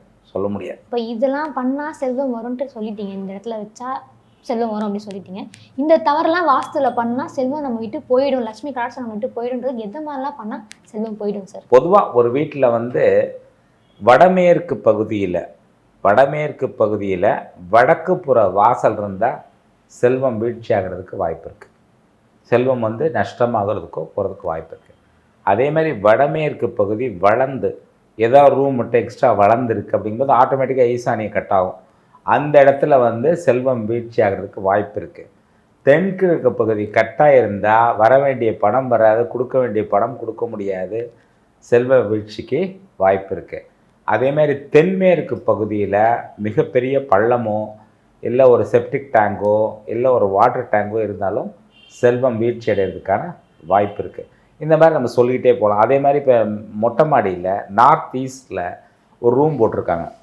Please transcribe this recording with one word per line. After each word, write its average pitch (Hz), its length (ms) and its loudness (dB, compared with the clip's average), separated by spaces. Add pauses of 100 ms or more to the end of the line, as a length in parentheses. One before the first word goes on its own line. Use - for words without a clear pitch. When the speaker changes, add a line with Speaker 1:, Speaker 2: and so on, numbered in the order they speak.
(220)
Speaker 1:
சொல்ல 101 260 -6
முடியாது. - 380 -8
Speaker 2:
இப்ப 240 140 -6
இதெல்லாம் 262 540 -4
பண்ணா 277 380 -6
செல்வம் 254 440 -6
வரும்ன்ட்டு 247 400 -8
சொல்லிட்டீங்க, 214 340 -10
இந்த 196 240 -12
இடத்துல 202 140 -14
வச்சா 220 400 -12 (520)
செல்வம் 233 320 -6
வரும் 214 160 -6
அப்படி 202 200 -6
சொல்லிட்டீங்க. 190 400 -14 (280)
இந்த 311 220 2
தவறுலாம் 320 520 0
வாஸ்துல 277 440 0
பண்ணா 240 340 -4
செல்வம் 277 340 -4
நம்ம 247 180 -6
விட்டு 226 180 -8
போயிடும், 262 440 0
லட்சுமி 226 320 -10
கடாட்சம் 247 260 -8
நம்ம 226 200 -10
விட்டு 233 220 -8
போயிடும்ன்றது 247 340 -6
எந்த 220 240 -10
மாதிரிலாம் 285 380 -10
பண்ணா 233 280 -12 (180)
செல்வம் 214 360 -10
போயிடும் 208 240 -6
சார்? 190 280 -18
Speaker 1:
பொதுவா 185 420 4
ஒரு 120 180 2
வீட்டுல 139 400 0
வந்து 117 640 0 (640)
வடமேற்கு 170 760 4
பகுதியில, 104 720 0 (560)
வடமேற்கு 139 640 2
பகுதியில 104 720 -2 (280)
வடக்கு 143 480 4
புற 117 300 2
வாசல் 104 500 2
இருந்தா 104 460 -4 (420)
செல்வம் 127 520 -2
வீழ்ச்சி 113 360 -4
ஆகிறதுக்கு 92 420 -6
வாய்ப்பு 85 300 -6
இருக்கு. - 220 -20 (720)
செல்வம் 123 380 0
வந்து 117 340 -4
நஷ்டமாகிறதுக்கோ 101 960 -4 (100)
போறதுக்கு 98 260 -6
வாய்ப்பு 82 320 -8
இருக்கு. - 180 -20 (500)
அதே 117 280 2
மாதிரி 160 220 -2
வடமேற்கு 127 760 0
பகுதி 107 400 -4
வளர்ந்து, 107 720 0 (340)
ஏதாவது 135 400 6
ரூம் 139 200 0
மட்டும் 117 260 0
எக்ஸ்ட்ரா 107 380 0
வளர்ந்துருக்கு 110 520 2
அப்படிங்கும்போது 113 480 0
ஆட்டோமேட்டிக்கா 127 580 0
ஈசானியை 110 320 -4
கட் - 200 -6
ஆகும். 92 240 0 (480)
அந்த 143 420 4
இடத்துல 139 360 4
வந்து 120 380 0
செல்வம் 127 480 0
வீழ்ச்சி 117 360 -4
ஆகிறதுக்கு 98 400 -2
வாய்ப்பு 101 380 0
இருக்கு. - 300 -16 (520)
தென்கிழக்கு 170 720 2
பகுதி 107 340 -2
கட்டாக 135 500 4
இருந்தா 107 540 2
வர 113 280 4
வேண்டிய 120 380 0
பணம் 123 300 0
வராது, 113 400 4
கொடுக்க 127 320 0
வேண்டிய 107 280 -2
பணம் 117 320 -2
கொடுக்க 113 280 -8
முடியாது, 101 640 -8 (440)
செல்வ 123 420 2
வீழ்ச்சிக்கு 110 800 -4 (160)
வாய்ப்பு 95 400 0
இருக்கு. - 300 -14 (380)
அதே 120 280 0
மாதிரி 147 380 -2
தென்மேற்கு 175 800 2
பகுதியில 104 760 0 (160)
மிகப்பெரிய 127 640 -2
பள்ளமோ, 110 640 0 (540)
இல்ல 127 300 4
ஒரு 110 160 4
செப்டிக் - 480 -2
டேங்கோ, 104 600 0 (120)
இல்ல 120 260 0
ஒரு 104 160 2
வாட்டர் 120 440 2
டேங்கோ 104 260 -2
இருந்தாலும் 104 560 -6 (340)
செல்வம் 123 500 0
வீழ்ச்சி 113 340 -4
அடைகிறதுக்கான 95 640 -4 (320)
வாய்ப்பு 101 360 0
இருக்கு. - 240 -16 (300)
இந்த 156 180 0
மாதிரி 160 180 6
நம்ம 127 160 -2
சொல்லிக்கிட்டே 123 500 2
போலாம். 104 200 2
அதே 123 200 4
மாதிரி 143 200 2
இப்ப 117 280 2 (260)
மொட்டை 123 380 0
மாடியில 95 560 0
நார்த் 127 480 2
ஈஸ்ட்ல 98 640 -8 (420)
ஒரு 120 160 2
ரூம் 143 240 2
போட்டிருக்காங்க. 90 520 -2 (120)